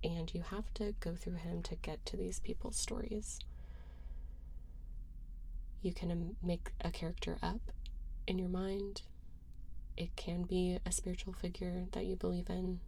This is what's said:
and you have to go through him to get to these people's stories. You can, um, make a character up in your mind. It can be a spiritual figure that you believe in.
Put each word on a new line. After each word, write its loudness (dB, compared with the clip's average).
and 2
you 0
have -2
to 2
go 0
through -2
him 0
to -2
get -4
to 0
these 2
people's 2
stories. 0
You 4
can, 2
um, 0
make 2
a 2
character 0
up 0
in 4
your 2
mind. 2
It 0
can 0
be 6
a 4
spiritual 0
figure 0
that 0
you 4
believe 2
in. 2